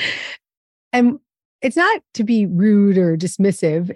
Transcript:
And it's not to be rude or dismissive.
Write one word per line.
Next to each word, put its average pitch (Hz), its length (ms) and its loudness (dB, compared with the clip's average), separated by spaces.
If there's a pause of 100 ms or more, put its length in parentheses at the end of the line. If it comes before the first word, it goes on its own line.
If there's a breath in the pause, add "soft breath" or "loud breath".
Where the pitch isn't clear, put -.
(960 loud breath)
And 247 260 2 (420)
it's 262 140 -4
not 403 260 0 (100)
to 233 100 -4
be 220 220 0
rude 202 540 2
or 170 180 2
dismissive. 175 800 -2